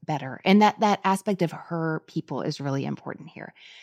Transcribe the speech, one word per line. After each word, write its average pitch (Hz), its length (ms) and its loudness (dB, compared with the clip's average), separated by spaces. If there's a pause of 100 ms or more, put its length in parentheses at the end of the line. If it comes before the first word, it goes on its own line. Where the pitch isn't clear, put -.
better. 135 400 -6
And 202 200 6
that, 208 160 4
that 208 240 2
aspect 190 400 0
of 160 80 0
her 160 560 -4
people 143 340 -6
is - 180 -4
really 139 260 -2
important - 440 -10
here. - 240 -18 (300)